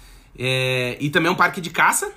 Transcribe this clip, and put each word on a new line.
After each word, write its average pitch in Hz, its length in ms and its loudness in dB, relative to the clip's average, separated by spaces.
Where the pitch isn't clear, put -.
É, 127 640 -2
e 147 100 0
também 165 180 2
é 180 40 2
um - 40 0
parque 180 240 0
de 170 100 -10
caça. 190 460 2